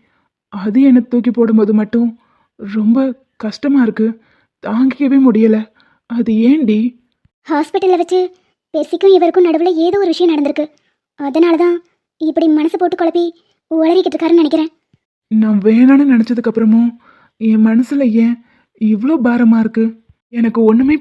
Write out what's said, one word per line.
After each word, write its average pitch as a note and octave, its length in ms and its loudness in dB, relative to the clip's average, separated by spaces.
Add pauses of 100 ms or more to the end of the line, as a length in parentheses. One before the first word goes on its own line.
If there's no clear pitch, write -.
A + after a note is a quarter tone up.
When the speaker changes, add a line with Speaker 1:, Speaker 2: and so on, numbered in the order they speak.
(520)
Speaker 1:
அது G#3 300 -4
என்னை B3+ 220 4
தூக்கி A#3+ 280 -2
போடும்போது A3 420 0
மட்டும் A3+ 340 -2 (520)
ரொம்ப A3 380 -2 (420)
கஷ்டமா C4+ 420 -2
இருக்கு, A3 240 -2 (580)
தாங்கிக்கவே C4 560 0
முடியல. A3 380 2 (520)
அது A#3 200 -4 (140)
ஏண்டி? A#3+ 360 0 (640)
Speaker 2:
ஹாஸ்பிட்டல்ல E4+ 540 -2
வச்சு F4+ 200 -2 (540)
பெர்சிக்கும் F4 420 0
இவருக்கும் F4 320 2
நடுவுல E4 220 -2 (140)
ஏதோ F4+ 140 -2
ஒரு F#4 140 -2
விஷயம் E4+ 200 0
நடந்திருக்கு, D4 340 -4 (540)
அதனாலதான் E4 560 0 (440)
இப்படி D#4+ 300 -2
மனசு D4+ 280 -2
போட்டு F4 200 -2
குழப்பி F4 260 -2 (460)
உளறிக்கிட்டு E4 440 0
இருக்காருன்னு E4 280 0
நினைக்கிறேன். D#4 280 -2 (600)
Speaker 1:
நான் G#3+ 340 0
வேணான்னு C4 480 4
நினைச்சதுக்கு A#3 380 0
அப்புறமும் A3+ 400 2 (500)
என் A3 260 2
மனசுல B3+ 380 0 (160)
ஏன் A#3 140 0 (460)
இவ்ளோ A3 420 0
பாரமா A#3+ 380 2
இருக்கு? A3 240 -2 (480)
எனக்கு A#3 320 -2
ஒண்ணுமே C4 360 2